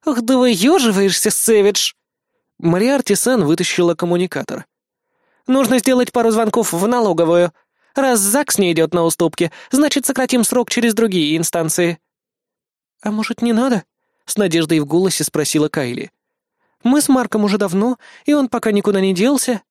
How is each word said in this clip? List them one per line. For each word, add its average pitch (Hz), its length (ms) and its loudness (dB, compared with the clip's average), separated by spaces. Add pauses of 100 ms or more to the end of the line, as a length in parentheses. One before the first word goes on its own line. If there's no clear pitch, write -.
"Ах, 254 180 0
да 247 140 2
выеживаешься, 220 920 2
Сэвидж!" 208 600 2 (720)
Мариарти-сан 220 800 0
вытащила 170 500 0
коммуникатор. 175 720 -4 (840)
"Нужно 254 320 2
сделать 247 320 0
пару 226 180 2
звонков 220 420 0
в 170 140 -2
налоговую. 175 640 2 (440)
Раз 262 240 2
загс 214 360 -2
не 185 160 2
идет 160 220 0
на 170 80 0
уступки, 165 480 -2 (220)
значит, 277 340 0
сократим 254 380 0
срок 240 260 -2
через 233 240 0
другие 185 420 0
инстанции". 170 640 -2 (1040)
"А 214 80 -4
может, 214 320 -6
не 233 100 -2
надо?" 233 320 0 (400)
с - 120 -8
надеждой 165 420 0
в 147 80 -2
голосе 175 380 0
спросила 151 440 -2
Кайли. 123 440 -6 (720)
"Мы 277 180 2
с - 60 -2
Марком 240 340 2
уже 208 160 0
давно, 202 400 -2 (260)
и 294 80 0
он 285 160 2
пока 226 220 -2
никуда 202 300 0
не 190 120 2
делся". 233 580 0